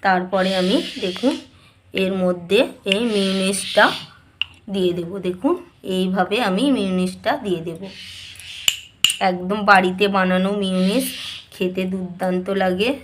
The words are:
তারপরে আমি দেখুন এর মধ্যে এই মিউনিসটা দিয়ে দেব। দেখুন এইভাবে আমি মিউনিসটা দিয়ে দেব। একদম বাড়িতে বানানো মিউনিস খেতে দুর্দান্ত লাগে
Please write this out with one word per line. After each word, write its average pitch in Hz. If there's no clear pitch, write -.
তারপরে 185
আমি 196
দেখুন 202
এর 190
মধ্যে 180
এই 208
মিউনিসটা 190
দিয়ে 180
দেব। 170
দেখুন 262
এইভাবে 190
আমি 185
মিউনিসটা 190
দিয়ে 175
দেব। 170
একদম 185
বাড়িতে 185
বানানো 185
মিউনিস 190
খেতে 185
দুর্দান্ত 185
লাগে 190